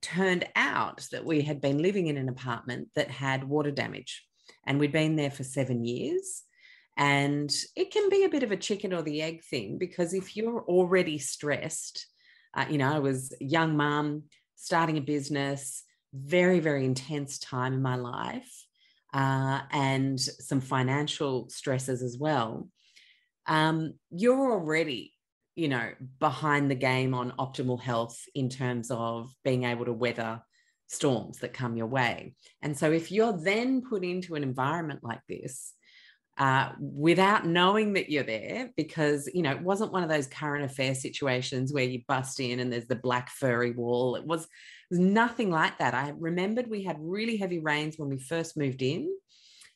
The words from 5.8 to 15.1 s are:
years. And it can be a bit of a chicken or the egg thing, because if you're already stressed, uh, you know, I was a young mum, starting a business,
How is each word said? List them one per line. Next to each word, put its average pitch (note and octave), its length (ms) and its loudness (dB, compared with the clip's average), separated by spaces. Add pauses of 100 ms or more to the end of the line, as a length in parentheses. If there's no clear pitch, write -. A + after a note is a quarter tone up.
years. C#4 580 -4 (540)
And C#3+ 580 2 (220)
it F4+ 160 -2
can G#4 160 2
be G4 160 6
a F4+ 40 4
bit C#4 140 0
of G#3+ 80 0
a F#3+ 60 0
chicken G3 360 -4
or E3+ 100 0
the D3+ 200 -2
egg E3 220 -6
thing, B2 340 -6
because F3 360 -2
if F#3+ 220 -6
you're A3+ 280 -2
already F3 540 4
stressed, - 880 -4 (480)
uh, C#3 140 0
you D3+ 100 2
know, C3+ 140 4
I D#3 60 2
was C3+ 420 0
a C#3 40 -6
young D#3+ 320 2
mum, D3 480 0 (320)
starting E3 420 0
a C#3 40 -2
business, C#3 800 -4 (320)